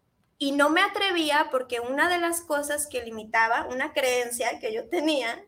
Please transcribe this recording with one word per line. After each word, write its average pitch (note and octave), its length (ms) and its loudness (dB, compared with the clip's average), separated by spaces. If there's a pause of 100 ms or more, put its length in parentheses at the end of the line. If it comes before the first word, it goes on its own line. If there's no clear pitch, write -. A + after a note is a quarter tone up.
(380)
Y C#4 140 0
no C#4+ 180 6
me E4+ 100 4
atrevía E4 680 2
porque B3+ 300 -4
una C4+ 280 2
de F4 120 2
las E4+ 220 -2
cosas D4 440 -2
que B3 160 -6
limitaba, A3+ 640 0
una C4 260 -4
creencia B3 680 -2
que A3+ 120 -6
yo A3+ 160 -6
tenía C#4 600 0